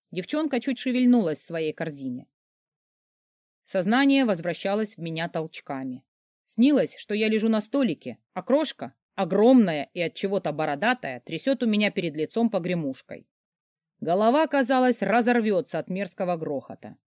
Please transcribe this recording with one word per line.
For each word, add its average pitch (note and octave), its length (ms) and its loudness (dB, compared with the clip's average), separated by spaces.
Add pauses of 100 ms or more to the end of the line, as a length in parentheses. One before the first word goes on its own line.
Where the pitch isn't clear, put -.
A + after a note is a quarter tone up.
(100)
Девчонка C#4 500 -4
чуть B3+ 180 -4
шевельнулась B3 600 2
в - 80 -18
своей D#3+ 260 -4
корзине. C#3 540 -8 (1400)
Сознание C4 540 4
возвращалось G3 720 -2
в E3 60 -12
меня E3 260 -6
толчками. C3+ 720 -8 (440)
Снилось, A#3 500 2
что - 160 -10
я G#3+ 160 0
лежу A3 220 2
на G#3+ 100 2
столике, G#3 560 -4 (160)
а F#3 100 -8
крошка, C4 520 -2 (200)
огромная G3 800 4
и F#3 80 -6
от E3 140 -2
чего-то F#3+ 380 -2
бородатая, D#3 680 -2
трясёт C4 420 -2
у A#3+ 40 0
меня G#3 240 2
перед E3+ 260 -4
лицом A3 320 0
погремушкой. E3+ 800 -4 (720)
Голова, A3 460 2
казалось, B3+ 560 2
разорвётся G#3+ 760 2
от D#3 120 -8
мерзкого F#3 460 -4
грохота. C#3+ 600 -10 (100)